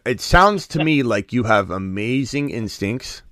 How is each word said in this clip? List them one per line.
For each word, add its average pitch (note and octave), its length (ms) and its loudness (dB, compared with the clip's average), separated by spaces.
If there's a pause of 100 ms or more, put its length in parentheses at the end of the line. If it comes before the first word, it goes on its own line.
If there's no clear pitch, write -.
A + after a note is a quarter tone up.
it A#2+ 160 -2
sounds F#3+ 460 4
to D#3 160 -4
me D#3 180 4
like A2 320 -2
you B2 120 0
have G2+ 260 2
amazing A2+ 800 -4
instincts G#2+ 800 -6